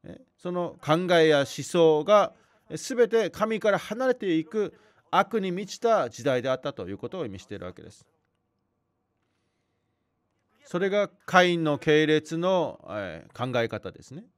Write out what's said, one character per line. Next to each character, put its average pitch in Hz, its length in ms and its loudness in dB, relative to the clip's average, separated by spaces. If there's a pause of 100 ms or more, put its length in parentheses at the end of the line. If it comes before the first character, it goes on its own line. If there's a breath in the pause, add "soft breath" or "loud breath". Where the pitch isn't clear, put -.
え - 160 -18
ー、 - 20 -20 (140)
そ - 160 -10
の 175 300 -6
考 170 340 0
え 160 120 6
や 151 120 6
思 139 60 0
想 156 580 2
が、 202 300 4 (360 soft breath)
え - 40 -10
ー、 226 220 -8
全 233 120 4
て 214 220 2
神 220 300 -4
か 214 120 2
ら 190 60 0
離 247 300 -4
れ 247 80 0
て 190 200 -2
い 160 80 0
く 202 300 -6 (380 soft breath)
悪 190 280 0
に 190 120 -4
満 190 220 -8
ち - 60 -18
た 196 300 2
時 117 140 -16
代 127 180 0
で 131 80 -4
あ 131 60 0
っ 127 40 -12
た 143 140 -8
と 92 160 -10
い 101 40 -8
う 98 40 -10
こ 123 100 -10
と 185 120 -10
を 147 60 -6
意 107 40 -10
味 95 100 -14
し - 60 -20
て 104 100 -14
い 95 40 -14
る 92 60 -12
わ 90 80 -12
け - 80 -20
で - 100 -20
す。 - 140 -20 (2500)
そ 175 140 -6
れ 196 100 0
が 202 180 2
カ - 360 2
イ 175 120 2
ン 165 80 -2
の 147 140 0
系 156 300 4
列 156 300 0
の、 170 520 -2
え 92 420 -10
ー、 127 200 -6
考 123 100 -2
え 117 60 0
方 98 240 -8
で - 100 -20
す - 140 -20
ね。 214 100 -18 (120)